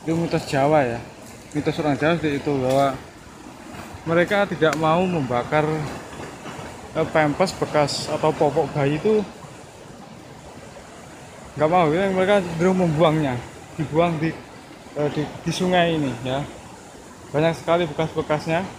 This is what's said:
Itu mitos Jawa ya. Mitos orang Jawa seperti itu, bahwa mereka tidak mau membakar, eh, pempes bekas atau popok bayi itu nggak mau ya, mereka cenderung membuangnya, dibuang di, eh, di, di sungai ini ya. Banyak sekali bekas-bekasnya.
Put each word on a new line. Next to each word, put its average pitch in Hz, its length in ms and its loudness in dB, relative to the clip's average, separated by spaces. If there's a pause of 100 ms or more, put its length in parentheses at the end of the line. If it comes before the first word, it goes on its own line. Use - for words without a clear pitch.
Itu 165 160 0
mitos 165 320 0
Jawa 147 320 4
ya. 117 160 -2 (560)
Mitos 147 240 -2
orang 151 160 2
Jawa 156 240 2
seperti 143 240 -2
itu, 151 160 0
bahwa 131 320 4 (1120)
mereka 175 400 2
tidak 156 320 2
mau 160 320 2
membakar, 151 560 0 (1300)
eh, 156 160 0
pempes 156 480 2
bekas 147 560 0
atau 151 240 2
popok 147 400 2
bayi 143 240 2
itu 214 240 2 (2250)
nggak 151 160 4
mau 175 240 6
ya, 196 160 2
mereka 190 320 4
cenderung 175 400 2
membuangnya, 156 560 4 (400)
dibuang 160 400 0
di, 156 160 -2 (640)
eh, 147 160 2
di, 151 80 -2
di - 320 -6
sungai 180 400 2
ini 147 160 0 (160)
ya. 135 160 -2 (880)
Banyak 160 320 0
sekali 170 240 2
bekas-bekasnya. 160 800 -2 (120)